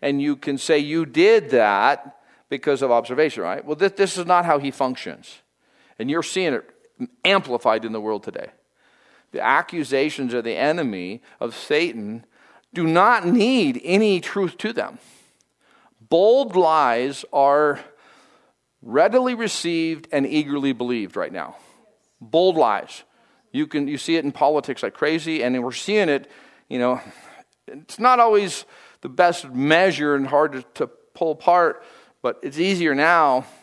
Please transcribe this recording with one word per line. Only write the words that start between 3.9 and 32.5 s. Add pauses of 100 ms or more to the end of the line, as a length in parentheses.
this
is
not
how
he
functions. (560)
And
you're
seeing
it (540)
amplified
in
the
world
today. (800)
The
accusations
of
the
enemy, (200)
of
Satan, (480)
do
not
need
any
truth
to
them. (1120)
Bold
lies
are (1000)
readily
received
and
eagerly
believed
right
now. (640)
Bold
lies. (480)
You
can,
you
see
it
in
politics
like
crazy,
and
we're
seeing
it, (380)
you
know, (640)
it's
not
always (360)
the
best
measure
and
hard
to, (120)
to
pull
apart, (420)
but
it's